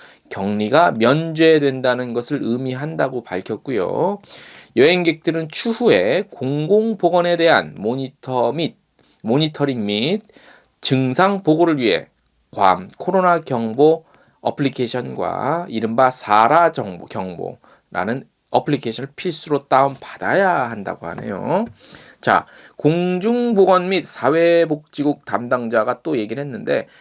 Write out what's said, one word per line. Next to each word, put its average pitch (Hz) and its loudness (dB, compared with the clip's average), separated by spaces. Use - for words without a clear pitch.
격리가 107 0
면제된다는 135 2
것을 120 -4
의미한다고 131 -4
밝혔고요. 110 -4
여행객들은 160 2
추후에 175 2
공공보건에 175 0
대한 120 2
모니터 123 -4
및, 151 -6
모니터링 139 -2
및 117 -2
증상 135 2
보고를 160 2
위해 101 0
괌 92 2
코로나 180 0
경보 139 0
어플리케이션과 123 -4
이른바 113 0
사라 127 4
정보, 92 -8
경보라는 92 -8
어플리케이션을 131 -2
필수로 151 -6
다운받아야 139 0
한다고 92 -10
하네요. 110 -4
자, 101 2
공중보건 185 2
및 180 0
사회복지국 156 0
담당자가 120 -2
또 156 -4
얘기를 113 -6
했는데, 139 -4